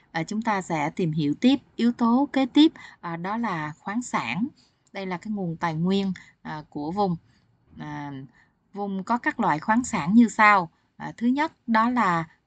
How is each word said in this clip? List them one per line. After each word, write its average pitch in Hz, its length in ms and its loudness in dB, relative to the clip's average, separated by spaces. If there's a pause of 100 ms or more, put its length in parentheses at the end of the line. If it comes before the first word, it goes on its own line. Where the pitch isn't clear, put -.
(120)
à, 165 100 -4
chúng 214 200 -4
ta 202 200 0
sẽ 160 280 -2
tìm 170 220 -2
hiểu 151 280 0
tiếp 254 160 4 (200)
yếu 233 160 2
tố 247 400 2
kế 269 140 2
tiếp, 311 260 6 (280)
à, 170 160 -8
đó 190 200 -6
là 175 420 -6
khoáng 220 240 -6
sản. 165 440 -4 (460)
Đây 196 140 -8
là 185 100 -4
cái 214 160 -10
nguồn 180 240 -4
tài 165 180 -4
nguyên, 190 380 0 (300)
à, 156 280 -10
của 151 220 -8
vùng. 190 240 0 (640)
À, 147 340 -10 (600)
vùng 196 320 -6
có 233 140 0
các 294 220 -2
loại 160 180 2
khoáng 226 260 0
sản 180 300 -4
như 233 140 8
sau. 202 420 6 (260)
À, 151 200 -10
thứ 233 100 -4
nhất 285 260 0 (140)
đó 226 240 2
là, 180 340 0 (220)